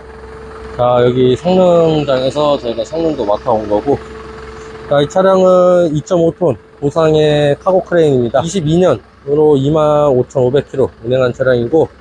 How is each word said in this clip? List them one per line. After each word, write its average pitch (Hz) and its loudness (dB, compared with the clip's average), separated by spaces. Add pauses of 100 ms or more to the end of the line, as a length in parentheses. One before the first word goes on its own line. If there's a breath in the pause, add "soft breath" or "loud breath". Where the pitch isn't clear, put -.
(760)
자, 123 2
여기 123 2
성능장에서 151 2
저희가 113 -6
성능도 151 -4
맡아온 107 -2
거고, 110 0 (920)
자, 143 2
이 147 -2
차량은 180 2
이점오 165 0
톤 156 -2 (240)
고상의 151 2
카고 185 0
크레인입니다. 139 0
이십이 165 -2
년으로 151 0
이만 147 0
오천오백 127 0
킬로 127 -2 (160)
운행한 127 -2
차량이고, 127 0 (140)